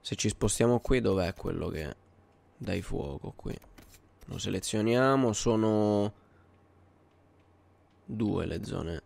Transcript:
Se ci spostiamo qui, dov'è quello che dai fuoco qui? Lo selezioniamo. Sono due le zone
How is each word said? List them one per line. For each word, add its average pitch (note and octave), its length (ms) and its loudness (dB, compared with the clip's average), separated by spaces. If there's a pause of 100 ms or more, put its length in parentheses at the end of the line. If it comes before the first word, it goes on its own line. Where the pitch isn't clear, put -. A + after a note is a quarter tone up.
Se - 160 -8
ci - 120 0
spostiamo A#2 520 2
qui, C3 200 2
dov'è F#2+ 340 0
quello E2 340 -6
che D#2 260 -8 (600)
dai G2+ 260 -4
fuoco - 540 -8
qui? - 200 -10 (680)
Lo - 120 -10
selezioniamo. A#2 960 2
Sono G#2+ 800 2 (1900)
due G2+ 420 -2
le F2 180 -6
zone E2 420 -6